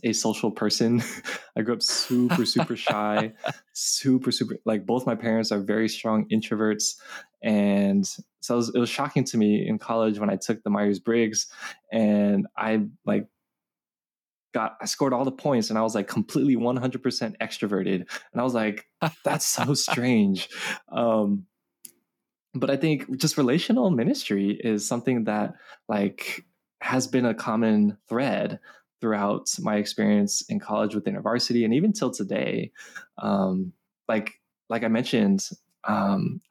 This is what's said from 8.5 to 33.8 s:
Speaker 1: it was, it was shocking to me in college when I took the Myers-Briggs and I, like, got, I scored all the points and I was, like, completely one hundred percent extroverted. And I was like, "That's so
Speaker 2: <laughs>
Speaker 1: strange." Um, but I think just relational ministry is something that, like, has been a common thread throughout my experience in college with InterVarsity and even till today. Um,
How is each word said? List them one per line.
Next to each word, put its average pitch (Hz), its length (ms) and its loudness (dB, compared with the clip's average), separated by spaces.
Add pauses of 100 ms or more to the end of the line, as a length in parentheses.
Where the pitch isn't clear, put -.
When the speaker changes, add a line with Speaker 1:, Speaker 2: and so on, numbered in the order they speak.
Speaker 1:
it 120 40 2
was, 120 180 -2
it 123 40 2
was 120 100 2
shocking 139 360 -2
to 123 120 -4
me 104 300 4
in 107 120 -2
college 110 380 0
when 104 120 0
I 98 80 0
took - 260 -4
the 107 60 -4
Myers-Briggs 104 800 0 (440)
and 104 640 2
I, 110 300 0 (180)
like, 104 240 0 (1300)
got, 113 280 -2
I 233 40 -8
scored 139 280 0
all 127 120 2
the 131 60 0
points 131 380 0
and 110 80 0
I 110 40 2
was, 110 140 0
like, 101 120 0
completely 131 480 2
one 120 220 0
hundred 127 260 -4
percent 117 360 -2
extroverted. 95 680 -2 (240)
And 117 100 -2
I - 20 0
was 123 100 0
like, 110 340 -2 (360)
"That's - 220 -2
so - 280 0
Speaker 2:
<laughs> - 20 4
Speaker 1:
strange." 107 760 2 (400)
Um, 107 560 2 (1080)
but 135 160 -2
I 139 80 2
think 139 400 0
just - 200 0
relational 180 540 4
ministry 175 600 2 (120)
is 107 240 0
something 120 380 0
that, 107 280 -2 (360)
like, - 560 -4 (360)
has 127 260 -2
been 127 180 0
a 113 80 2
common 107 640 2 (100)
thread 104 520 -2 (420)
throughout 104 480 -2 (100)
my 110 160 -2
experience 104 720 2
in 104 120 -4
college 107 360 -2
with 101 100 -2
InterVarsity 113 600 0
and 110 80 2
even 180 200 2
till 123 180 -2
today. 107 600 -4 (460)
Um, 95 560 -2 (340)